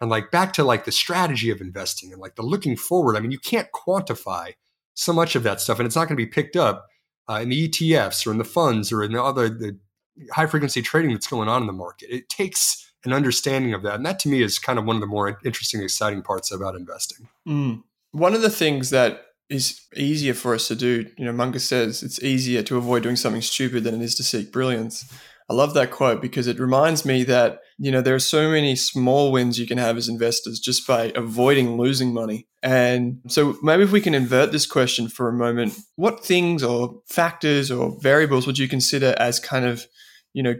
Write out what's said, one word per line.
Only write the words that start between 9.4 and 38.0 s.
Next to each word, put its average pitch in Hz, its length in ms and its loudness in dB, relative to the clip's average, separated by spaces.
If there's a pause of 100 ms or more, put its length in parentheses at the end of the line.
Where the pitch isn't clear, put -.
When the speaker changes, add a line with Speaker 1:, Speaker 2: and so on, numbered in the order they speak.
Speaker 1:
the 110 300 -8 (540)
high 160 140 2
frequency 143 360 0
trading 156 300 2
that's 107 160 -4
going 110 200 -2
on 123 140 0
in 110 40 -4
the 101 60 -6
market. 92 420 -12
It 127 140 -10
takes - 640 -4 (120)
an 127 80 -2
understanding 135 600 0
of 95 100 -6
that. 104 100 -2
And 117 100 -6
that 190 160 -4
to - 80 -2
me 135 140 2
is 101 160 0
kind 123 200 -2
of 107 60 -2
one 113 120 0
of 107 40 -2
the 104 60 -6
more 104 380 -4
interesting, 113 380 -6
exciting 98 400 -4
parts 95 300 -6
about 95 240 -8
investing. - 520 -14 (200)
Speaker 2:
Mm. 139 340 -2 (280)
One 175 240 2
of 226 80 2
the 220 80 4
things 143 400 -2
that 123 320 2 (260)
is 135 320 -4 (160)
easier 143 380 0
for 120 200 -2
us 110 140 -2
to 113 60 -2
do, 120 320 0 (100)
you 139 80 -8
know, 117 80 -4
Munger 123 260 -2
says, 123 440 -2
"It's 135 200 -10
easier 127 420 0
to 131 120 -2
avoid 120 260 0
doing 120 140 -2
something 113 260 -2
stupid 123 420 -2
than 117 100 -2
it 113 80 -4
is 117 140 -2
to 131 60 -4
seek 104 300 -4
brilliance." 120 520 -4 (460)
I - 40 -2
love 147 200 4
that 127 160 4
quote 120 320 2
because 123 240 -4
it 120 140 -2
reminds 143 440 2
me 131 200 2
that, 123 360 4 (160)
you 139 140 -2
know, 131 100 4
there 131 140 4
are 131 60 2
so 156 280 2
many 147 280 2
small 135 560 2
wins 123 260 2
you 117 80 -4
can 120 100 -4
have 117 220 0
as 117 100 -4
investors 117 520 -2
just - 260 -2
by 117 300 2
avoiding 120 600 2
losing 127 380 0
money. 110 320 -6 (160)
And 123 560 2 (100)
so 147 320 2
maybe 160 220 6
if 196 100 4
we 208 80 6
can 185 140 2
invert 127 380 4
this 147 140 0
question 123 420 0
for 120 200 -4
a 117 40 -2
moment, 120 420 0 (220)
what 220 280 -2
things 170 380 2
or 120 440 -2
factors 151 640 0
or 123 300 -2